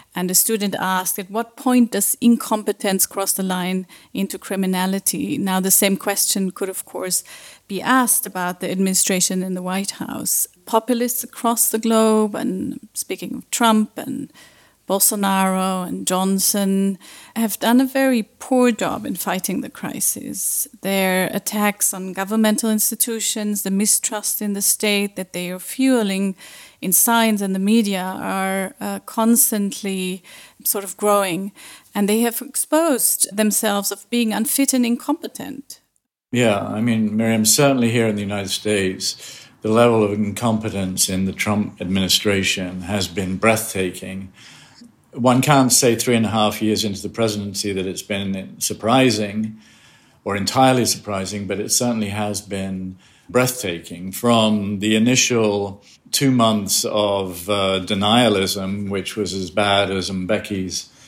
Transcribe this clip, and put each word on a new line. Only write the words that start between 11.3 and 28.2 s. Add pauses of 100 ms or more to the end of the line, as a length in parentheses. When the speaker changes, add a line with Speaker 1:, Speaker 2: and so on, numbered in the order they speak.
Speaker 1:
the
globe,
and
speaking
of
Trump
and (540)
Bolsonaro
and
Johnson, (360)
have
done
a
very (160)
poor
job
in
fighting
the
crisis. (140)
Their
attacks
on
governmental
institutions,
the
mistrust
in
the
state
that
they
are
fueling (460)
in
science
and
the
media
are,